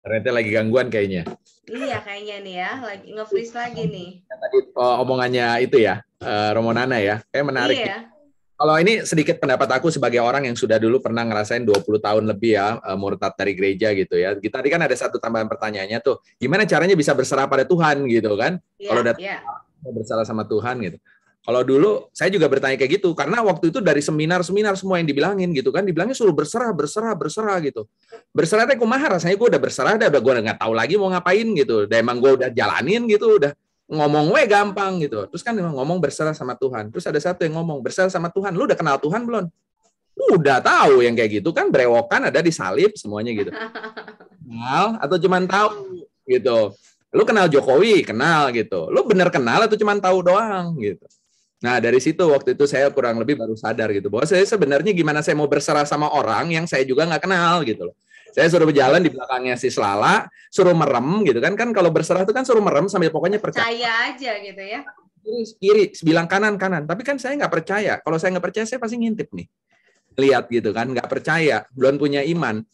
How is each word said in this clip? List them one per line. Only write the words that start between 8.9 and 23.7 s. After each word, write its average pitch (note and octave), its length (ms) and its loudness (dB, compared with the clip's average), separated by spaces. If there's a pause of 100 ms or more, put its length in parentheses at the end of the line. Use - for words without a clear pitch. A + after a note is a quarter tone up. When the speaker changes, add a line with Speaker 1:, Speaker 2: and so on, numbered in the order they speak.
Speaker 1:
sedikit D#3+ 400 0
pendapat C3+ 320 2
aku C#3+ 160 0
sebagai A#2+ 320 0
orang C3 240 0
yang A#2+ 80 -4
sudah A2 240 2
dulu A2+ 240 2
pernah A#2 240 -2
ngerasain A2+ 400 -2
dua G2+ 160 4
puluh G#2+ 160 0
tahun G#2+ 240 0
lebih G#2+ 320 0
ya, G#2 240 0
eh, G2 160 -8
murtad G2 400 -4
dari G2 240 -4
gereja G2 340 0
gitu F#2+ 220 -2
ya. F#2 240 0
Kita A#2+ 240 -6
tadi C#3+ 80 2
kan E3 80 0
ada D3 160 0
satu B2 240 -6
tambahan A2+ 320 -4
pertanyaannya G#2 480 -6
tuh, B2 240 -4 (160)
gimana D#3 240 0
caranya F3 320 2
bisa D#3+ 160 0
berserah C3+ 400 0
pada C3+ 160 2
Tuhan D#3 400 2
gitu A2 320 0
kan? D#3+ 240 -2 (160)
Speaker 2:
Iya, G2+ 80 -16
Speaker 1:
Kalau A#2 160 0
udah A#2 160 0
Speaker 2:
iya. F#3 240 -10 (400)
Speaker 1:
bersalah A2+ 400 -6
sama G#2+ 240 -6
Tuhan A2+ 400 -4
gitu. E2 160 -12 (440)
Kalau B2 160 2
dulu C#3 480 2
saya - 160 -4
juga F3+ 240 2
bertanya C3+ 240 0
kayak C3+ 240 0
gitu, E3+ 160 0
karena D#3+ 240 -2
waktu F3+ 320 0